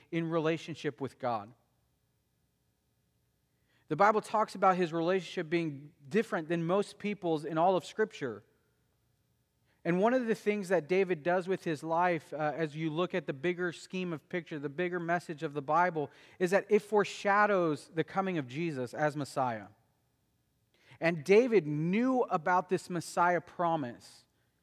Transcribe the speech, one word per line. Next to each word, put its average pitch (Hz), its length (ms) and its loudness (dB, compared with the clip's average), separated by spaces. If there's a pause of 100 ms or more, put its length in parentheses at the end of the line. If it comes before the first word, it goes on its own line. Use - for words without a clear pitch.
(120)
in 165 180 -2
relationship 156 720 -2
with 131 180 -8
God. 113 300 -4 (2500)
The 156 60 0
Bible 208 260 6
talks - 340 -2
about 190 200 4
his 180 160 0
relationship 170 600 -2
being 151 380 -4 (200)
different 180 400 -2
than 170 160 0
most 196 320 0
people's 165 480 -2
in 156 140 -4
all 185 160 6
of 175 100 -2
Scripture. 123 560 -4 (1400)
And 175 180 2
one 233 120 4
of 254 140 0
the 220 80 0
things 208 320 -2
that 165 220 0
David 180 340 0
does 175 240 0
with 190 160 -2
his 156 180 -4
life, 165 520 0
uh, 151 240 -2
as 156 180 -4
you 160 140 -2
look 170 260 -2
at 170 100 -2
the 170 60 -6
bigger 170 400 -4
scheme 185 400 -6
of 151 160 -10
picture, 165 320 -8
the 143 80 -6
bigger 175 320 -4
message 165 440 -4
of 147 100 -6
the 147 80 -4
Bible, 156 500 0 (280)
is 175 120 2
that 190 160 4
it 208 140 4
foreshadows 202 1120 2
the 160 80 0
coming 185 340 -2
of 131 120 -4
Jesus 135 440 -6
as 151 220 0
Messiah. 127 520 -4 (1300)
And 165 240 0
David 202 440 6
knew 196 600 2
about 180 380 2
this - 220 -2
Messiah 175 500 0
promise. 156 840 -4 (380)